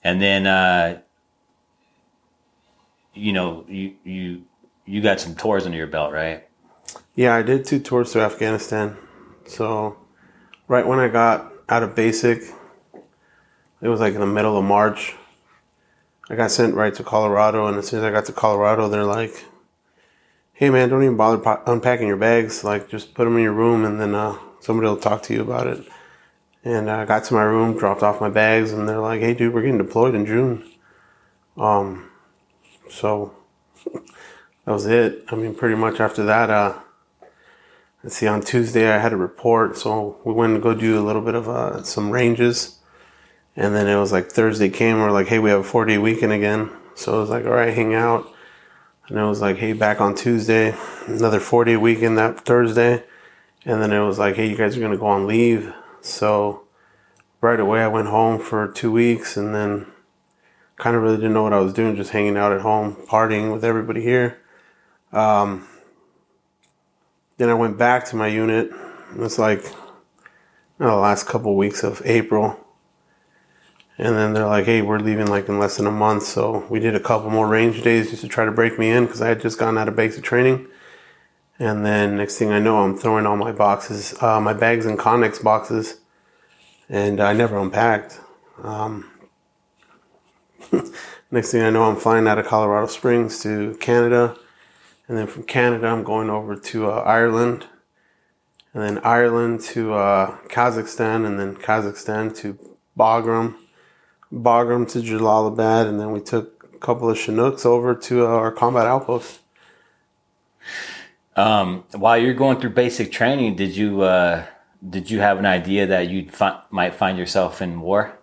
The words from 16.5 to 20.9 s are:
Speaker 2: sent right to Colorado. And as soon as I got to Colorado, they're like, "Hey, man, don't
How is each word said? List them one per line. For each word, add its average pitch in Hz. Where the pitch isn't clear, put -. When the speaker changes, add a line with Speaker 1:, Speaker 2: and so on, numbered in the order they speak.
Speaker 2:
sent 113
right 107
to -
Colorado. 107
And 101
as 101
soon 113
as 107
I 107
got 107
to -
Colorado, 107
they're 104
like, 107
"Hey, 143
man, 127
don't 135